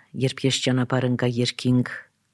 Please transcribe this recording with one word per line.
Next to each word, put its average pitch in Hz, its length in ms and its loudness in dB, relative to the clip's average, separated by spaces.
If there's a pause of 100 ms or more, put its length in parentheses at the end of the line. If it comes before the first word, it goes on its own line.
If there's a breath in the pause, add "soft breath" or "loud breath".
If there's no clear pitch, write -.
(140 loud breath)
երբ 131 260 -2
ես 131 180 2
ճանապարհ 127 480 0
ընկա 123 240 0
երկինք, 123 580 0 (460)